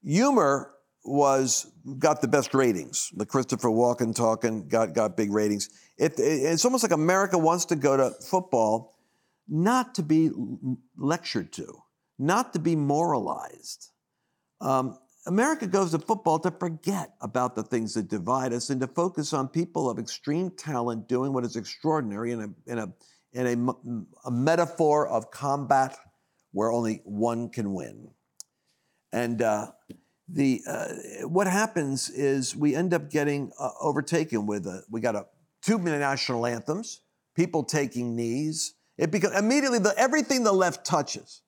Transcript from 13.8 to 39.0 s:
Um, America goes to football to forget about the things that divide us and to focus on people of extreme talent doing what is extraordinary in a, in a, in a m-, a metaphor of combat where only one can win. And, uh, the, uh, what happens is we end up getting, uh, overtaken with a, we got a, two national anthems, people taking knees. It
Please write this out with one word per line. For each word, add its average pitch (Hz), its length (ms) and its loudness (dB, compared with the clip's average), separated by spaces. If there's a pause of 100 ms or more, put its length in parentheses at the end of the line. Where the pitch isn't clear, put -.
Um, 131 380 0 (300)
America 233 400 0
goes 185 240 2
to 156 80 0
football 165 400 0
to 180 100 0
forget 175 680 -4
about 123 340 -2
the 110 80 -4
things 113 320 -2
that 104 140 -2
divide 117 440 -2
us 120 180 -4
and 131 100 0
to 131 80 -2
focus 170 440 -2
on 135 140 0
people 165 420 -2
of - 120 -4
extreme 165 500 -4
talent 120 560 -4
doing 131 260 0
what 127 120 -2
is 117 100 -6
extraordinary 117 800 -4
in 117 80 -6
a, 104 320 -12
in 117 60 -4
a, 104 140 -6 (400)
in 127 140 -2
a 120 40 2
m-, 120 560 -4 (180)
a 131 80 -8
metaphor 151 720 2
of 113 240 -4
combat 135 680 0 (540)
where 110 220 0
only 113 320 0
one 117 440 -2
can 104 260 -4
win. 58 360 -10 (1000)
And, 117 280 -2
uh, 107 280 2 (600)
the, 135 380 2
uh, 113 220 -6 (400)
what 190 180 2
happens 180 640 -2
is 135 460 -2
we 147 180 2
end 175 180 0
up 151 160 -2
getting, 143 520 -2
uh, 135 100 -4 (100)
overtaken 147 640 0
with 104 220 -4
a, 92 240 -10
we 113 100 -6
got 110 140 0
a, 101 120 -6 (360)
two 220 160 2
national 139 680 0
anthems, 147 540 -6 (360)
people 170 260 0
taking 123 540 -2
knees. 139 580 -4 (240)
It 156 140 0